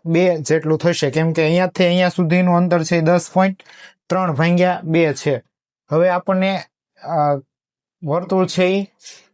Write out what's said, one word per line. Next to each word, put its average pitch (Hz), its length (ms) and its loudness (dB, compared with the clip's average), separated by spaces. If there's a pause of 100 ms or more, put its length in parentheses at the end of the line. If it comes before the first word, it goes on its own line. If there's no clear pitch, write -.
બે 170 340 2
જેટલું 156 400 0
થશે, 165 320 0
કેમ 160 220 0
કે 160 100 0
અહીંયાથી 175 420 0
અહીંયા 180 240 2
સુધીનું 180 480 0
અંતર 175 260 2
છે 170 140 -2
ઈ 165 40 2
દસ 170 320 0
પોઇન્ટ 190 300 0 (440)
ત્રણ 180 260 -2
ભાગ્યા 175 520 0
બે 160 300 0
છે. 135 280 -4 (480)
હવે 165 180 2
આપણને, 185 560 -2 (380)
અ, 147 340 -2 (680)
વર્તુળ 180 420 -2
છે 180 180 -2
ઈ 196 220 0 (480)